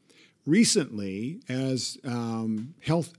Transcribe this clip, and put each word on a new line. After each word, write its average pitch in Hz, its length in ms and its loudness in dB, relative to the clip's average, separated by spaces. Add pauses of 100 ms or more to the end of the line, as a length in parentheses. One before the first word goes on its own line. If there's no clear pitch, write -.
(440)
recently, 127 1040 2
as, 131 560 -2
um, 113 760 -4
health 160 380 0